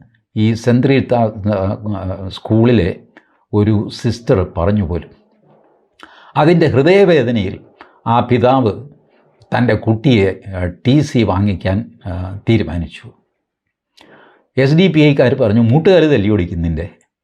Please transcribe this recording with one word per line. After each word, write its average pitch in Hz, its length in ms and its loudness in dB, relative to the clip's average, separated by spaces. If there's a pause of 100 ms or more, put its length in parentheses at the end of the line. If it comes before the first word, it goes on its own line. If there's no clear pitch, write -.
(360)
ഈ 110 180 2
സെന്റ് 123 360 0
റീത്ത, 131 260 0
ആ, 101 1120 -4
സ്കൂളിലെ 110 720 0 (540)
ഒരു 104 400 0
സിസ്റ്റർ 107 640 -4
പറഞ്ഞു 101 260 0
പോലും. 82 260 -8 (1300)
അതിൻ്റെ 165 300 2
ഹൃദയവേദനയിൽ 135 920 2 (480)
ആ 117 120 2
പിതാവ് 120 720 0 (640)
തൻ്റെ 117 220 0
കുട്ടിയെ, 110 640 0 (140)
ആ, 90 100 -6
ടി 123 340 0
സി 139 240 0
വാങ്ങിക്കാൻ, 98 680 -2 (140)
ആ, 92 340 -10 (100)
തീരുമാനിച്ചു. 87 640 -4 (1500)
എസ് 131 180 2
ഡി 190 120 4
പി 156 120 0
ഐക്കാർ 147 340 4
പറഞ്ഞു, 117 280 2
"മൂട്ടുകാർ 156 400 4
തല്ലി 127 280 2
ഓടിക്കും 87 320 -2
നിൻ്റെ, 82 280 -4 (340)